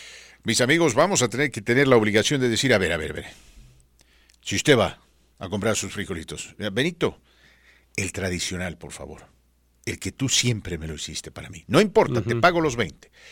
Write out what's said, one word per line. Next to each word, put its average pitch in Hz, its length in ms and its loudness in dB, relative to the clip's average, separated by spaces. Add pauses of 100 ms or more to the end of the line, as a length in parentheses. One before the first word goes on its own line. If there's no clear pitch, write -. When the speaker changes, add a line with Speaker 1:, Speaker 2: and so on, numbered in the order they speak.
(460)
Speaker 1:
mis 113 160 0
amigos, 147 320 4
vamos 151 280 2
a 123 60 4
tener 120 240 -2
que 113 100 -8
tener 123 280 2
la 123 80 8
obligación 107 420 2
de 127 80 0
decir, 120 260 2
"A 107 40 8
ver, 85 160 0
a 82 40 0
ver, 76 140 -6
a 76 40 -12
ver, 73 120 -10 (1120)
si - 140 -4
usted 147 220 4
va 92 240 0 (360)
a 95 120 -12
comprar 101 260 0
sus 98 160 -6
frijolitos, 82 680 -10
eh, 104 120 -6
Benito, 135 500 -4 (760)
el 98 160 -4
tradicional, 90 640 -6
por 73 160 -18
favor, 71 340 -18 (580)
el - 140 -8
que 95 140 -8
tú 135 160 -2
siempre 101 480 0
me 78 100 -10
lo 80 80 -8
hiciste - 340 -10
para - 200 -16
mí. 90 180 -20
No 151 140 6
importa, 139 400 2
te 117 120 -2
Speaker 2:
Ujú. 117 80 -2
Speaker 1:
pago 170 200 4
los 135 160 0
veinte, - 340 -6 (200)